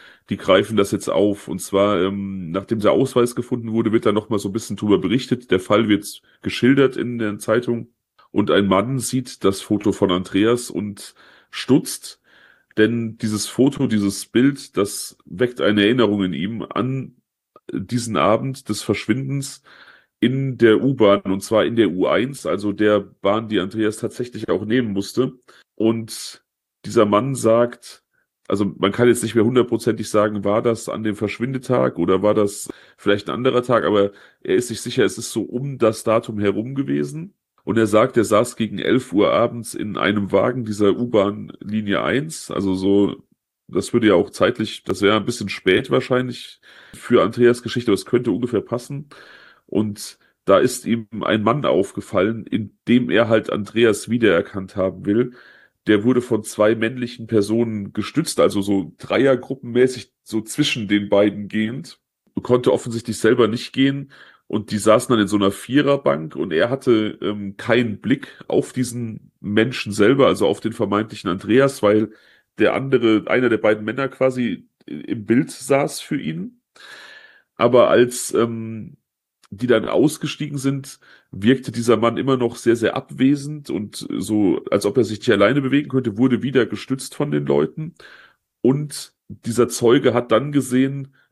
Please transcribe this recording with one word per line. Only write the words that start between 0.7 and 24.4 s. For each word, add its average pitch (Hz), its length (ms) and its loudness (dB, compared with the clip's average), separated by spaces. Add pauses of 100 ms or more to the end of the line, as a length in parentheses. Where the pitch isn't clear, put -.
das 101 160 2
jetzt 104 180 -4
auf. 101 380 0
Und 90 140 -6
zwar, 98 400 2
ähm, 98 500 -4
nachdem 98 280 -4
der 101 120 2
Ausweis 123 440 2
gefunden 120 360 -6
wurde, 110 220 0
wird 110 120 2
da 110 60 2
noch 101 180 -2
mal 107 100 0
so 101 100 -4
ein 95 40 -10
bisschen 107 220 -6
drüber 101 220 2
berichtet. 117 520 -2
Der 92 120 2
Fall 107 260 2
wird - 340 0 (200)
geschildert 131 560 2
in 120 220 -6
der 104 180 -4
Zeitung. 117 560 -2 (380)
Und 101 200 0
ein 98 160 4
Mann 107 320 2
sieht - 460 -6
das 98 160 0
Foto 104 320 0
von 95 180 2
Andreas 104 580 0
und - 460 -8 (360)
stutzt. - 720 -2 (560)
Denn 113 400 0
dieses 107 300 -4
Foto, 135 400 0
dieses 101 380 -2
Bild, 139 520 0
das - 480 -4
weckt 123 360 -4
eine 104 240 2
Erinnerung 104 380 2
in 92 100 -2
ihm 98 360 -6
an 131 460 -6 (560)
diesen 113 460 -4
Abend 113 500 0
des - 140 -4
Verschwindens 135 840 -4 (600)
in 131 360 -2
der 110 240 6
U-Bahn, 110 400 4
und 95 180 -4
zwar 107 240 0
in 117 100 -2
der 110 140 4
U 90 160 -2
eins, 117 400 -2
also 101 280 -4
der 104 260 2
Bahn, 104 500 -4
die 107 100 0
Andreas 107 380 -4
tatsächlich 113 520 -8